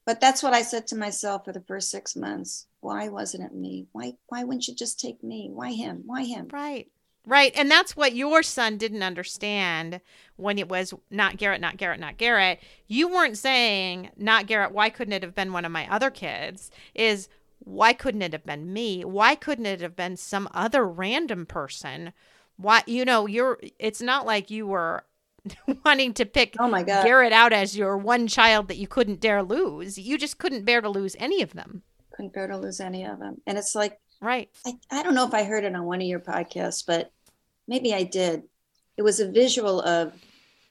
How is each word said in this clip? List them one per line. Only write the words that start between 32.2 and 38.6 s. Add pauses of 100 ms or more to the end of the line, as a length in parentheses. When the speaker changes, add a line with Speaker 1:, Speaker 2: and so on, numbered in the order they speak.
Speaker 1:
bear
to
lose
any
of
them.
And
it's
like, (220)
Speaker 2:
Right. (200)
Speaker 1:
I, (180)
I
don't
know
if
I
heard
it
on
one
of
your
podcasts,
but (560)
maybe
I
did. (520)